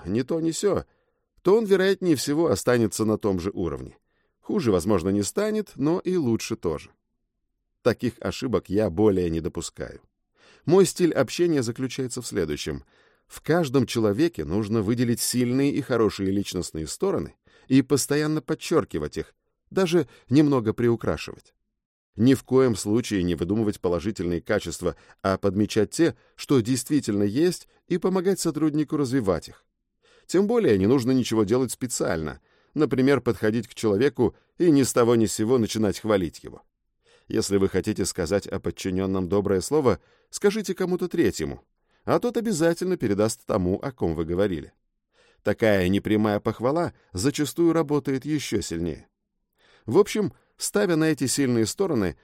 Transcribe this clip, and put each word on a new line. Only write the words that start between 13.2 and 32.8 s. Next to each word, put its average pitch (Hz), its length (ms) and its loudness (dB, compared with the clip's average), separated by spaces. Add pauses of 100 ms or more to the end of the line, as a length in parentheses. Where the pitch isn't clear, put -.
В - 140 -20
каждом 139 460 0
человеке 110 580 0
нужно 104 380 -2
выделить 117 380 -2
сильные 127 520 0
и 135 80 -2
хорошие 107 500 0
личностные 92 560 -6
стороны 143 500 -6 (320)
и 131 120 4
постоянно 147 640 -2
подчеркивать 104 720 -4
их, - 180 -10 (360)
даже 170 380 0 (200)
немного 135 460 4
приукрашивать. - 800 -4 (640)
Ни 127 180 6
в - 80 -4
коем 127 320 2
случае 104 480 -2
не 87 140 0
выдумывать 101 440 -2
положительные 87 600 -2
качества, 87 560 -4 (260)
а 95 160 0
подмечать 101 540 0
те, 160 240 0 (180)
что - 260 0
действительно 120 600 -2
есть, 139 460 -2 (180)
и 175 100 -2
помогать 185 440 0
сотруднику 156 560 -2
развивать 117 520 0
их. - 160 -20 (600)
Тем 202 220 2
более 202 300 4
не 95 100 4
нужно 127 240 4
ничего 113 320 2
делать 120 260 0
специально, 85 680 -6 (340)
например, 135 460 2